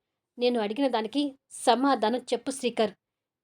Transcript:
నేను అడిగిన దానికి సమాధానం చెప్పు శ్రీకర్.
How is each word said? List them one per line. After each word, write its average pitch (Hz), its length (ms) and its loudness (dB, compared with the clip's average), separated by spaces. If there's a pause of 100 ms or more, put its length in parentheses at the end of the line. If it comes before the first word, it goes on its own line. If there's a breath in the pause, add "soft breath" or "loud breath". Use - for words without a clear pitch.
(380)
నేను 240 220 2
అడిగిన 220 280 0
దానికి 240 500 -2 (120)
సమాధానం 247 680 2
చెప్పు 247 320 -6
శ్రీకర్. 233 400 -2 (540)